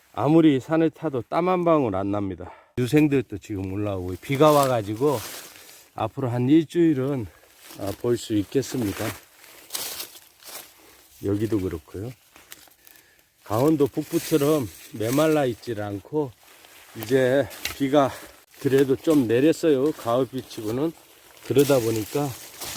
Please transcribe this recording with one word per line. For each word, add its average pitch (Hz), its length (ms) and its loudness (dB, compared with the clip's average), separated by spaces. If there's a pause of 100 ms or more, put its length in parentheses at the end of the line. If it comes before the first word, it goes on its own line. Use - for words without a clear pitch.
(120)
아무리 147 460 4
산을 160 320 0
타도 135 320 -6
땀 170 260 -4
한 180 160 -2
방울 147 300 2
안 98 160 -2
납니다. 95 420 -6 (260)
유생들도 135 600 2
지금 95 340 -8
올라오고, 95 480 -6
비가 139 300 6
와가지고 127 680 2 (760)
앞으로 120 340 -6
한 123 200 0
일주일은, 147 760 2 (540)
아, 98 200 -4
볼 120 160 0
수 - 180 -6
있겠습니다. 104 680 -2 (2250)
여기도 104 360 -2
그렇고요. 92 520 -8 (1300)
강원도 139 460 2
북부처럼 151 800 -2 (280)
메말라 143 500 0
있질 107 360 -6
않고, 107 480 -6 (680)
이제 127 500 2 (280)
비가 139 340 2 (500)
그래도 135 340 2
좀 147 320 2
내렸어요. 143 680 2
가을비치고는. 123 1000 -4 (540)
그러다 131 340 4
보니까 113 480 -2 (480)